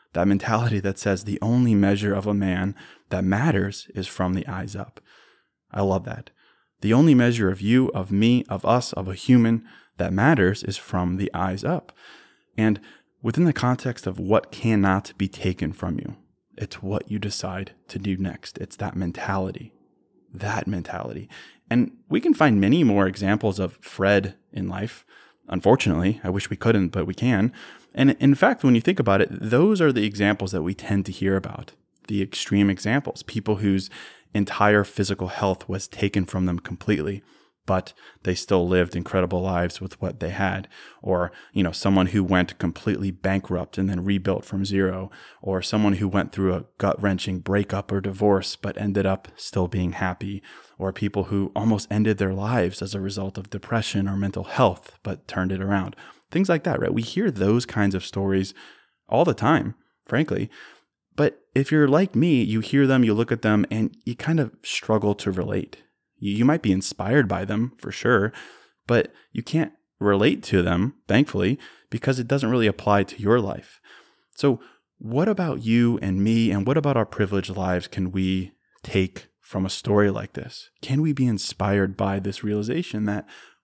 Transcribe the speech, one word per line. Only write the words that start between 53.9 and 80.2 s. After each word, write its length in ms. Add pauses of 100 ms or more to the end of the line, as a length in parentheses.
or 80
mental 280
health, 580
but 240
turned 260
it 100
around. 340 (340)
Things 180
like 160
that, 160
right? 120
We 100
hear 280
those 340
kinds 300
of 100
stories 480 (560)
all 160
the 80
time, 420 (300)
frankly. 460 (640)
But 240 (140)
if 160
you're 180
like 260
me, 280
you 180
hear 260
them, 180
you 100
look 180
at 100
them, 280
and 340
you 120
kind 240
of 120 (100)
struggle 520
to 160
relate. 480 (400)
You, 140
you 120
might 180
be 100
inspired 560
by 160
them, 320
for 160
sure, 400 (560)
but 240 (180)
you 120
can't 300 (280)
relate 440
to 180
them, 320 (120)
thankfully, 500 (320)
because 300
it 80
doesn't 240
really 160
apply 380
to 180
your 180
life. 400 (540)
So 260 (380)
what 300
about 340
you 400
and 220
me, 260
and 160
what 100
about 200
our 100
privileged 500
lives 300
can 240
we 420 (300)
take 460 (120)
from 240
a 60
story 400
like 220